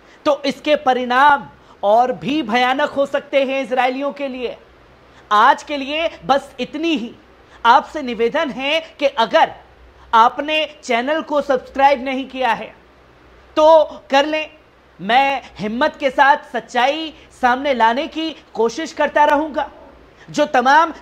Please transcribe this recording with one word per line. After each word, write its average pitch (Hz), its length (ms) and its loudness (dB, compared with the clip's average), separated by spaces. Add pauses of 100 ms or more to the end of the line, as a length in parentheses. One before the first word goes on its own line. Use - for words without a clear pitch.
(260)
तो 285 200 0
इसके 285 320 -2
परिणाम 254 720 2 (360)
और 233 300 2
भी 247 300 -4
भयानक 254 460 0
हो 277 180 -2
सकते 277 380 -2
हैं 269 180 -4
इजरायलियों 254 500 -2
के 285 140 -8
लिए। 254 280 -10 (760)
आज 240 320 4
के 294 140 -8
लिए 302 320 -4 (160)
बस 277 340 -2
इतनी 302 360 -4
ही 233 180 -8 (520)
आपसे 254 380 2
निवेदन 240 480 -2
है 269 280 -4 (200)
कि 294 80 2
अगर 226 460 0 (600)
आपने 285 500 2 (200)
चैनल 254 400 -2
को 285 180 -2
सब्सक्राइब 269 640 0
नहीं 262 240 -6
किया 254 240 -4
है 208 220 -8 (840)
तो 311 260 6 (280)
कर 277 140 4
लें। 311 240 -6 (500)
मैं 262 420 0 (140)
हिम्मत 240 440 -4
के 277 120 -2
साथ 285 420 2
सच्चाई 277 600 -2 (200)
सामने 262 400 0
लाने 240 340 2
की 320 220 -8 (240)
कोशिश 233 400 -4
करता 294 320 0
रहूंगा। 294 440 -2 (600)
जो 220 180 -2
तमाम 294 540 2